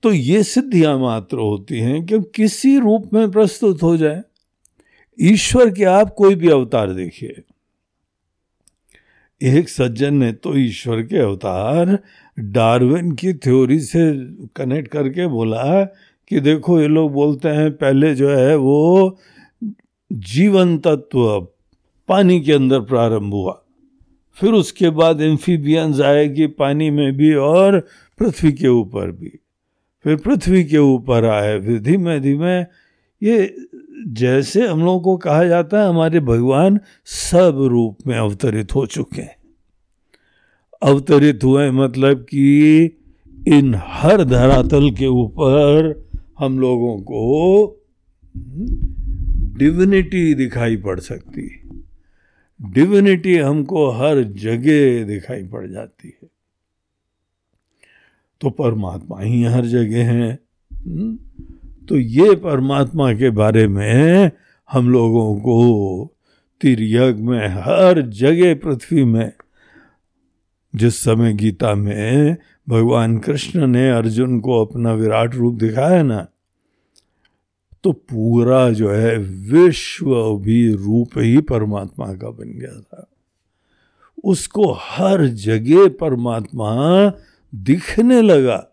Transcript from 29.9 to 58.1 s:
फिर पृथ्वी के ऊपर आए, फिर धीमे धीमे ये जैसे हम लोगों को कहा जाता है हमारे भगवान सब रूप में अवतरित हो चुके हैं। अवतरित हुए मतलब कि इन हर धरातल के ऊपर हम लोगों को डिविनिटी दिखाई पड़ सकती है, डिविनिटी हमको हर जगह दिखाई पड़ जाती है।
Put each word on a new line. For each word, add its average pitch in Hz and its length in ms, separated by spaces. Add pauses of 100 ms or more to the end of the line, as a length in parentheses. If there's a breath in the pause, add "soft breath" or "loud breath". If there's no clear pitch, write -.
फिर 151 120
पृथ्वी 185 480
के 151 140
ऊपर 127 480
आए, 107 340
फिर 110 200
धीमे 165 400
धीमे 156 420 (640)
ये 208 320 (520)
जैसे 131 600
हम 160 120
लोगों 180 200
को 185 180
कहा 165 280
जाता 175 360
है 202 80
हमारे 165 300
भगवान 135 600 (260 soft breath)
सब 165 640
रूप 117 380
में 120 100
अवतरित 107 580
हो 135 100
चुके - 360
हैं। - 140 (1500)
अवतरित 139 600
हुए 135 280
मतलब 131 460
कि 143 680 (640)
इन 139 300
हर 175 460
धरातल 131 680
के 117 160
ऊपर 143 880 (440)
हम 131 200
लोगों 120 380
को 143 720 (1900)
डिविनिटी 175 760
दिखाई 117 440
पड़ 95 220
सकती - 420
है, - 280 (1000)
डिविनिटी 185 680
हमको 147 520
हर 131 340
जगह 120 800
दिखाई 101 400
पड़ 98 240
जाती 110 560
है। 165 60 (2000)